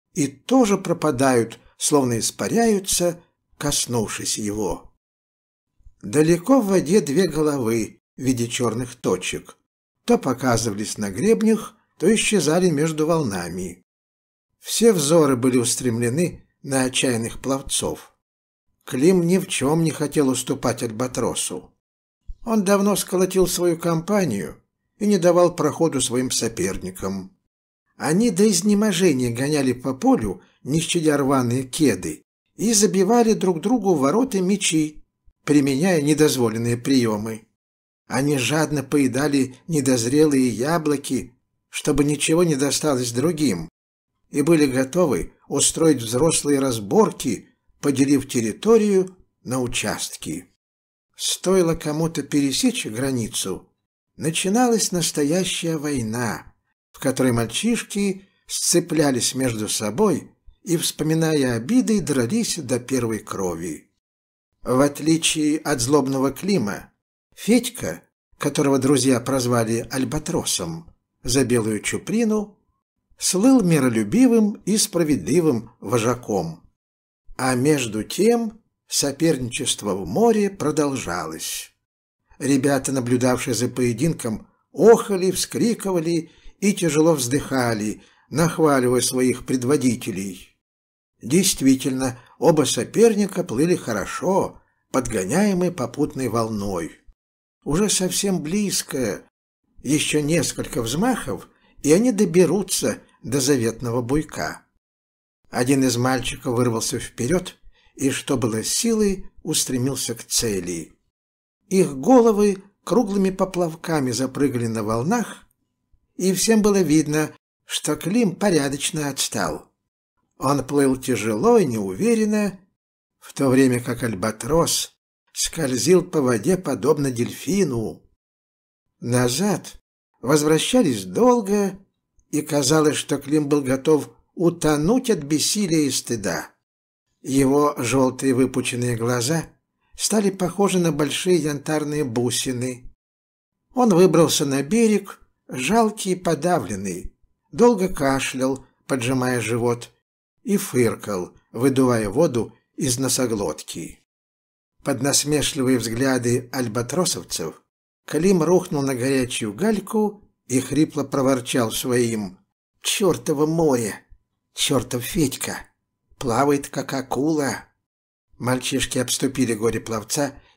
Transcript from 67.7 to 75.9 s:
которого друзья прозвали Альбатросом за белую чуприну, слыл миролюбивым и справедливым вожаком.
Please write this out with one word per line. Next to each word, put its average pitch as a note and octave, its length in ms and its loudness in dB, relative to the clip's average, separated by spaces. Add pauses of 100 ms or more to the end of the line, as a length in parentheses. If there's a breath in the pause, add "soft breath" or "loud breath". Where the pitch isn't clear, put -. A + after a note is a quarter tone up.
которого C#3 400 0
друзья C3 400 4
прозвали A#2+ 720 0
Альбатросом A2+ 1000 -4 (300)
за C3+ 240 0
белую A2 360 0
чуприну, G#3+ 760 -2 (640)
слыл A#3+ 420 4
миролюбивым F3 920 4 (120)
и G3 100 2
справедливым D3+ 920 0 (100)
вожаком. G#2+ 880 -2 (720)